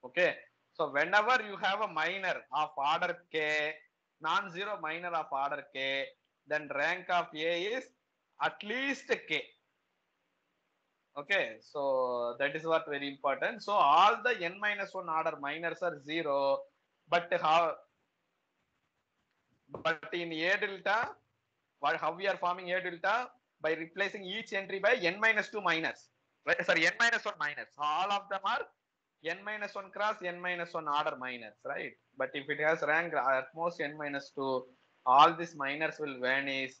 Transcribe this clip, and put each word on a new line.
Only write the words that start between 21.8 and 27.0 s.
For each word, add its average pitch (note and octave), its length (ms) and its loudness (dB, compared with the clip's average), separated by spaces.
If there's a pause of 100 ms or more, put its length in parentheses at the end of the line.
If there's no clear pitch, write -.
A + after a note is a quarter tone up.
what, D3 160 2
how D#3+ 180 -2
we F3 120 -2
are F3+ 100 2
forming F3+ 340 -2
A F3+ 100 2
delta? F#3+ 480 -2 (320)
By D#3 140 0
replacing F#3+ 480 -4
each G3+ 300 -6
entry G3 260 -4
by G#3 160 6
n F#3 240 0
minus G#3+ 300 4
two G#3+ 120 -6
minors. D#3+ 480 -2 (380)
Right? E3+ 180 2
Sorry, E3 220 4
n F#3 120 4
minus A#3 260 2